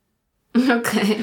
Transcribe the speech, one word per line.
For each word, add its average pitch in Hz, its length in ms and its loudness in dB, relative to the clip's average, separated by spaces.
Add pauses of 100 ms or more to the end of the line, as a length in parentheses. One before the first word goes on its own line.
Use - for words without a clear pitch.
(800)
Okej. 214 420 -2